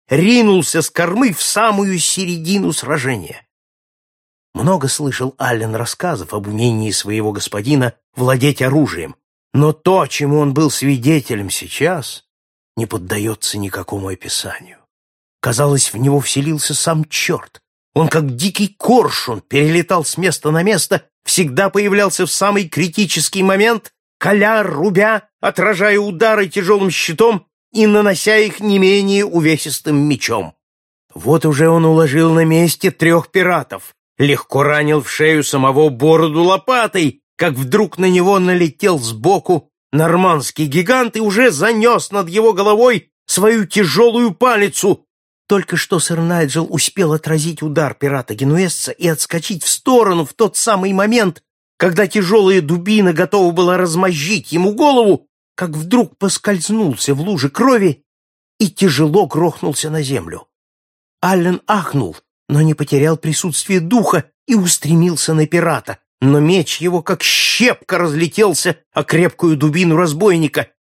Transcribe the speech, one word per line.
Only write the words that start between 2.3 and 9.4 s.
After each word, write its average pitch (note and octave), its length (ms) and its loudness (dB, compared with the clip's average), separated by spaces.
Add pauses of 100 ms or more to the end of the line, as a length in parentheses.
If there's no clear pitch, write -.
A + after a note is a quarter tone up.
сражения. B2+ 760 -6 (1080)
Много C#3 340 0
слышал C3 500 -4
Аллен A2+ 380 -4
рассказов A#2 580 -6
об G#2 140 -8
умении A2 440 -2
своего G#2+ 400 -4
господина A#2 640 -2 (200)
владеть C3 460 0
оружием, B2+ 540 -2 (380)